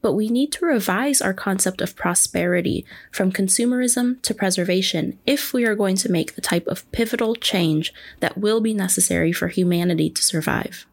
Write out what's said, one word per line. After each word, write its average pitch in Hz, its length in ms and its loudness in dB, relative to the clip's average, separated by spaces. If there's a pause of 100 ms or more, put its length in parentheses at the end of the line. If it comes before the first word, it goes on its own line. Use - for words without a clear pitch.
but 202 100 2
we 214 160 0
need 262 240 0
to - 140 -2
revise 254 560 2
our 190 100 0
concept 190 480 -2
of - 160 -4
prosperity 175 880 0 (260)
from 190 220 0
consumerism 247 880 0
to - 140 -4
preservation 185 920 0
if 277 300 0
we 247 100 2
are 214 100 2
going 196 220 2
to 196 160 0
make 165 220 0
the - 80 -10
type - 240 0
of - 260 -6
pivotal 226 420 0
change 165 580 0 (280)
that - 160 -2
will 208 240 0
be 220 140 0
necessary 180 580 2
for 175 160 -2
humanity 175 640 2
to - 120 -4
survive. - 720 -2